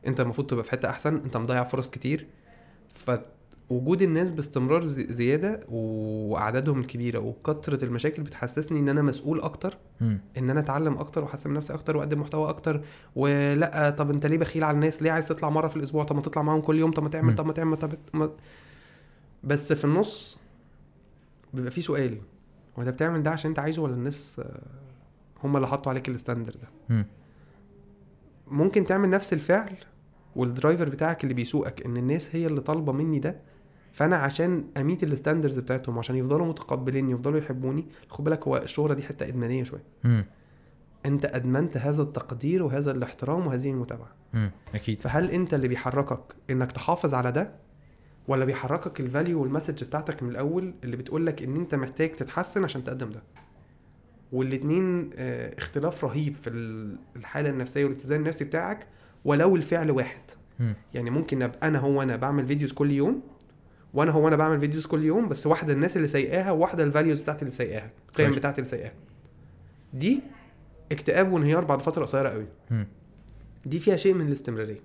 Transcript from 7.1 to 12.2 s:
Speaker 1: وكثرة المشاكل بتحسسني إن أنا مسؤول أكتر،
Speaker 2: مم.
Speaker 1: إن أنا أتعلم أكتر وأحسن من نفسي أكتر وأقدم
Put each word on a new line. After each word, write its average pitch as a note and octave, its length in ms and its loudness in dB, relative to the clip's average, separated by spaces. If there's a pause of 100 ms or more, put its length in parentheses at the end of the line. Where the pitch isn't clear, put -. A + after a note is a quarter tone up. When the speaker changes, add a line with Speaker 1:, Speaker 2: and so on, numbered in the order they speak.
Speaker 1:
وكثرة C3+ 640 -2
المشاكل B2+ 380 -2
بتحسسني D3+ 560 -4
إن C#3+ 100 4
أنا C#3+ 140 4
مسؤول D3 380 0
أكتر، - 380 -6 (220)
Speaker 2:
مم. G#2+ 200 2 (180)
Speaker 1:
إن B2+ 120 0
أنا D3 100 2
أتعلم C#3+ 380 0
أكتر D3 260 -4
وأحسن D3 260 -8
من C#3+ 60 0
نفسي D3 180 -6
أكتر D3+ 220 -2
وأقدم D3 240 0